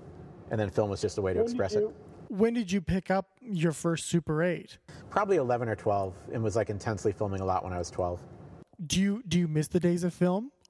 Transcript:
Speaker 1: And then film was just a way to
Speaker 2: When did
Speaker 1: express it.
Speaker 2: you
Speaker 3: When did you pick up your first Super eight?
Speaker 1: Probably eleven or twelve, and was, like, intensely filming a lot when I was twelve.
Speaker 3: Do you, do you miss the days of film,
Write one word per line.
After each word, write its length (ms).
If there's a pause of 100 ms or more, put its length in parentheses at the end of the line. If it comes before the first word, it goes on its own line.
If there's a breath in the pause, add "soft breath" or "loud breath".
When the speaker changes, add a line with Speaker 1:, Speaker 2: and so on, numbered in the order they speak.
(500)
Speaker 1:
And 80
then 120
film 180
was 140
just 160
a 20
way 140
to 60
Speaker 2:
When 60
did 60
Speaker 1:
express 220
it. 60
Speaker 2:
you 120 (360)
Speaker 3:
When 260
did 180
you 80
pick 300
up 160 (160)
your 300
first 340
Super 360
eight? 360 (320 loud breath)
Speaker 1:
Probably 260
eleven 320
or 60
twelve, 400 (180)
and 100
was, 140
like, 140
intensely 420
filming 280
a 40
lot 200
when 80
I 60
was 120
twelve. 320 (640)
Speaker 3:
Do 140
you, 260
do 120
you 100
miss 200
the 120
days 240
of 100
film, 380 (180)